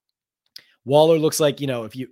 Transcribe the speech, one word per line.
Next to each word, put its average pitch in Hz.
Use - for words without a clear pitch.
Waller 156
looks 156
like, 143
you 139
know, 120
if 107
you, 131